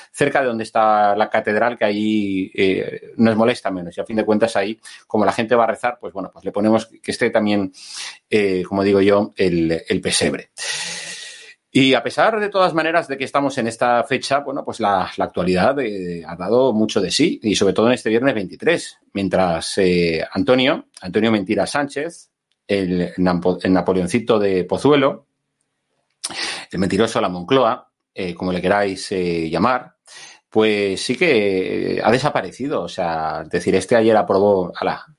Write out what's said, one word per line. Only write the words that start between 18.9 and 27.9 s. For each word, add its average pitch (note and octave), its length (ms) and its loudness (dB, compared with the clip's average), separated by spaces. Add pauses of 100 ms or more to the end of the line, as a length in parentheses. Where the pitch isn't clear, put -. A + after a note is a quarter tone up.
mientras, F#2 640 -2
eh, F2 540 2
Antonio, B2+ 540 2 (160)
Antonio G#2+ 300 0
Mentira G2 360 0
Sánchez, C#3+ 640 -8 (340)
el F2+ 520 -2
Nampo-, F2+ 440 0
el F#2 120 2
Napoleoncito F#2 680 2
de F#2+ 240 0
Pozuelo, C#3 640 0 (1400)
el E2+ 80 -6
mentiroso F#2+ 400 0
a - 20 2
la G2 80 0
Moncloa, A2+ 640 0 (240)